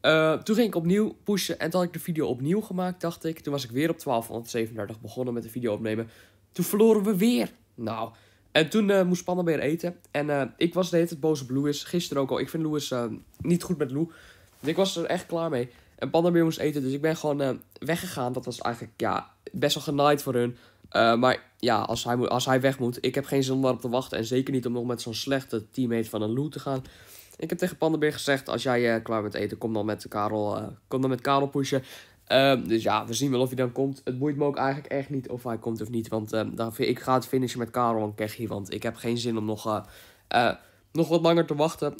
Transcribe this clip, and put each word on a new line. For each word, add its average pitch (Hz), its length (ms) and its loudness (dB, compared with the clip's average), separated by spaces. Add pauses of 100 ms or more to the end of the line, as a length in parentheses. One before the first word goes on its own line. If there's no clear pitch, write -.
Eh, 156 320 4
toen 202 220 -2
ging 233 120 4
ik 190 80 -2
opnieuw 180 480 2
pushen 190 360 -2
en 160 100 -2
toen 185 100 0
had 175 100 0
ik 175 60 -12
de 170 80 -10
video 151 240 -2
opnieuw 139 340 0
gemaakt, 180 400 -4
dacht 170 240 -6
ik. 160 140 -6
Toen 143 140 -6
was 139 100 -4
ik 113 80 -12
weer 147 180 0
op 165 80 -2
twaalfhonderdzevenendertig 113 1040 -4
begonnen 123 320 -6
met 117 100 -4
de 117 60 -12
video 117 240 -2
opnemen. 110 360 -4 (420)
Toen 180 140 -2
verloren 214 380 6
we 202 140 2
weer. 233 340 2 (240)
Nou, 113 360 -6 (440)
en 156 140 4
toen, 208 200 4
eh, 196 140 6
moest 180 200 0
Panda 180 200 0
weer 165 160 2
eten. 170 360 -2 (160)
En, 147 180 -2
eh, 143 120 2 (160)
ik - 160 2
was 175 160 0
de 175 60 0
hele 170 120 4
tijd 170 120 -8
boos 151 220 0
op 123 80 -10
Louis. 147 340 0
Gisteren 151 400 -2
ook 127 80 -2
al. - 80 0
Ik 135 100 -4
vind 160 140 -4
Louis, 151 280 -2
eh, 120 140 -2 (360)
niet 170 220 2
goed 180 140 -4
met 139 140 -2
Lou. 156 200 -2 (480)
Dus 135 100 -4
ik 160 60 0
was 190 200 2
er 170 100 -4
echt 180 200 -2
klaar 165 240 -2
mee. 127 200 -2 (260)
En - 140 -4
Panda 170 220 4
weer 170 120 6
moest 160 160 0
eten, 147 220 0
dus 131 120 0
ik 143 80 -4
ben 160 140 2
gewoon, 147 260 -2
eh, 135 80 2 (300)
weggegaan. 151 540 -4
Dat 123 120 -6
was 123 160 -8
eigenlijk, 117 360 -6
ja, 98 340 -2 (200)
best 143 240 0
wel 147 80 -6
genaaid 143 380 4
voor 131 120 -2
hun. 120 240 0 (320)
Eh, 113 260 6
maar 123 280 4 (140)
ja, 113 240 2
als 117 220 -2
hij 120 120 0
moet, 123 140 2
als 123 160 0
hij 131 160 4
weg 131 180 2
moet, 120 220 -2
ik 135 140 0
heb 139 100 -2
geen 139 180 2
zin 131 100 -2
om 131 80 0
daarop 127 200 2
te 127 80 -4
wachten. 127 280 -2
En 113 80 -2
zeker 131 280 0
niet 123 120 0
om 120 80 -2
nog 120 120 -4
met 120 160 -4
zo'n 117 120 -8
slechte 127 560 -4
teammate 117 400 0
van 107 120 -4
een 107 120 -2
Lou 143 160 -2
te 143 100 -10
gaan. 131 240 -4 (540)
Ik 160 120 -2
heb 175 100 -2
tegen 180 180 -2
Pandabeer 156 360 2
gezegd, 139 360 0
als - 140 -2
jij, 120 320 2
eh, 113 80 -2
klaar 113 180 -2
bent 104 120 -4
eten, 104 240 -4
kom 113 160 -4
dan 104 120 0
met 104 220 -4
Karel, 104 500 -2
eh, 107 60 -6 (240)
kom 131 140 -2
dan 131 80 2
met 127 120 -2
Karel 139 260 2
pushen. 139 360 -2 (420)
Ehm, 135 420 4
dus 113 160 2
ja, 107 220 2
we 117 80 -6
zien 131 180 0
wel 123 100 4
of 131 60 2
hij 123 100 -6
dan 127 140 0
komt. 135 320 -2
Het 127 160 -4
boeit 143 180 0
me 147 80 0
ook 143 120 0
eigenlijk 139 360 -2
echt 139 160 -4
niet 135 200 -4
of 123 140 -8
hij 117 140 -4
komt 113 240 -4
of 107 80 -8
niet. 117 180 -2
Want, 107 260 -4
ehm, 110 220 -2
dan 113 180 -4
vind, 120 160 0
ik 123 100 0
ga 131 140 0
het 127 140 2
finishen 127 320 -2
met 117 100 -4
Karel 117 340 0
en 104 120 -4
Kechi. 107 320 -4
Want 101 260 -8
ik 107 100 -6
heb 117 120 -6
geen 117 220 -2
zin 117 200 -2
om 107 80 -2
nog, 107 200 -4
eh, 104 180 -2 (440)
eh, 117 280 2 (360)
nog 160 160 2
wat 160 140 4
langer 165 240 6
te 156 100 -2
wachten. 147 440 0